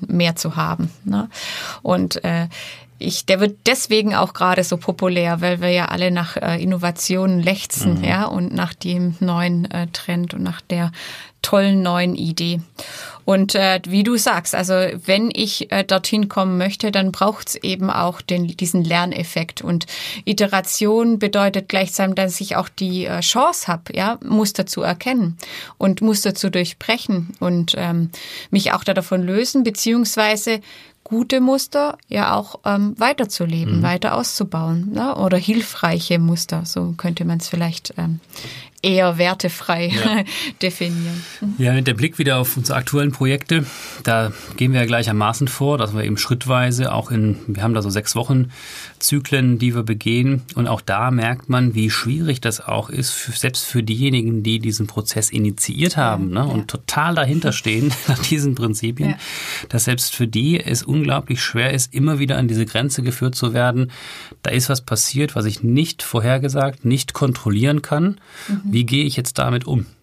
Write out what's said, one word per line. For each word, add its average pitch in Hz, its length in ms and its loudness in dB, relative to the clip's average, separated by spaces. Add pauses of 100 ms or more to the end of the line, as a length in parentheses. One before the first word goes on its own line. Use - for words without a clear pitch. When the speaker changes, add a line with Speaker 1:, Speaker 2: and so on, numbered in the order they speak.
Speaker 1:
mehr 170 300 2
zu 160 200 -4
haben, 165 340 -2 (140)
ne? 202 260 -2 (500)
Und, 180 440 0
äh, 170 240 0 (540)
ich, - 220 -4
der 190 160 4
wird 208 240 2
deswegen 220 500 2
auch 175 200 0
gerade 180 280 2
so 175 140 -2
populär, 175 640 0
weil 175 220 0
wir 180 80 2
ja 175 160 2
alle 180 240 0
nach, 175 260 -2
äh, 170 260 -2
Innovationen 180 800 2
lechzen, 185 600 0
Speaker 2:
Mhm. 175 40 0
Speaker 1:
ja, 180 220 2
und 180 260 -2
nach 175 220 -2
dem 180 460 -2
neuen, 175 500 0
äh, 175 200 -4
Trend 175 440 -4
und 185 80 -4
nach 175 180 -4
der 170 320 -2 (480)
tollen 196 400 4
neuen 180 340 2
Idee. 165 460 -2 (640)
Und, 196 300 4
äh, 190 340 4
wie 196 140 4
du 233 160 2
sagst, 196 360 0
also 185 200 0 (320)
wenn 208 260 2
ich, - 400 -4
äh, 196 120 2
dorthin 202 440 2
kommen 185 300 0
möchte, 196 340 0
dann 190 200 2
braucht's - 420 -2
eben 185 340 -2
auch 175 320 0
den, 175 280 0
diesen 175 360 0
Lerneffekt. 170 800 -2
Und 170 240 -2 (400)
Iteration 208 920 2
bedeutet 202 520 0
gleichsam, 190 440 0
dass 190 280 -2
ich - 140 -4
auch 185 120 0
die, 180 380 -4
äh, 180 140 -4
Chance 277 480 2
hab, 170 260 -4
ja, 208 280 -2
Muster 202 440 2
zu - 160 -4
erkennen 175 560 0 (400)
und 190 240 2
Muster 208 320 2
zu 190 160 -2
durchbrechen 180 800 -2 (100)
und, 175 380 2
ähm, 170 320 0 (400)
mich - 220 2
auch 185 120 0
da 196 80 2
davon 185 300 0
lösen, 226 420 2
beziehungsweise 220 960 2 (420)
gute 254 380 2
Muster 277 580 2 (100)
ja 202 280 2
auch, 208 280 -6
ähm, 202 320 2
weiterzuleben, 175 800 0
Speaker 2:
Mhm. 165 40 4
Speaker 1:
weiter 180 320 2
auszubauen, 175 800 -2
ne? 240 240 -2
Oder 185 220 4
hilfreiche 175 800 0
Muster, 165 440 0
so 175 320 -2
könnte 170 280 -2
man's 170 240 -2
vielleicht, 170 500 -4
ähm, 165 220 -2 (640)
eher 185 360 4
wertefrei 175 720 0
Speaker 2:
Ja. 208 360 2 (160)
Speaker 1:
<laughs> 302 220 -8
definieren. 175 640 -4 (160)
Mhm. 208 180 -2
Speaker 2:
Ja, 127 160 4
mit 131 120 2
dem 120 100 2
Blick 151 220 -2
wieder 135 200 2
auf 127 180 -2
unsere 131 220 0
aktuellen 143 340 0
Projekte, 139 540 2 (380)
da 113 280 2 (240)
gehen 127 160 4
wir 127 80 4
ja 120 60 2
gleichermaßen 113 640 2
vor, 143 300 0
dass 107 160 0
wir 107 100 0
eben 107 120 0
schrittweise 123 760 0
auch 113 180 -2
in, 107 260 2 (100)
wir 98 160 -4
haben 117 120 2
da 110 80 0
so 101 80 -2
sechs 104 260 -2
Wochen 123 340 2 (480)
Zyklen, 131 600 2
die 120 160 2
wir 117 80 0
begehen. 120 600 0 (120)
Und 120 120 2
auch 113 140 0
da 110 300 0
merkt 123 380 0
man, 123 260 4
wie 110 160 2
schwierig 143 500 0
das 113 200 -4
auch 110 300 -4
ist, 131 200 -2
für, - 220 -6
selbst 127 320 -2
für 120 180 0
diejenigen, 113 600 0
die 113 160 0
diesen 110 280 -2
Prozess - 440 -2
initiiert 113 640 0
haben, 107 380 0
Speaker 1:
Ja, 113 80 2
Speaker 2:
ne, 143 60 0
Speaker 1:
ja. 131 60 -2
Speaker 2:
und 107 140 -2
total - 460 -2
dahinter 151 380 2
stehen 117 480 0
<laughs> - 80 -4
nach 131 100 2
diesen 143 360 0
Prinzipien, 117 560 0
Speaker 1:
Ja. 147 60 -2 (520)
Speaker 2:
dass - 160 0
selbst 123 300 0
für 127 120 0
die 139 340 2
es - 220 -2
unglaublich 135 600 0
schwer 127 300 0
ist, 131 220 -2
immer 143 240 2
wieder 139 200 0
an 123 100 2
diese 110 180 2
Grenze 127 360 -2
geführt 127 320 -2
zu 120 200 -2
werden. 123 360 2 (520)
Da - 80 -2
ist 127 180 2
was 131 140 0
passiert, 135 520 -2
was 107 120 0
ich 104 160 -4
nicht 135 400 2
vorhergesagt, 135 840 0
nicht 127 300 2
kontrollieren 131 680 2
kann. 175 380 0 (280)
Speaker 1:
Mhm. 202 160 0
Speaker 2:
Wie 120 200 2
gehe 135 200 2
ich 139 120 -2
jetzt 127 220 -2
damit 123 280 0
um? 135 200 0 (160)